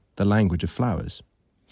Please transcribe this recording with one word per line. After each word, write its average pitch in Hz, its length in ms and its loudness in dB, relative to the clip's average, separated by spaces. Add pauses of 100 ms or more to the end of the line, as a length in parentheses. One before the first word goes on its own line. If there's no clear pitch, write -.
(160)
the 98 100 0
language 101 380 2
of 85 80 -2
flowers. - 500 -4 (500)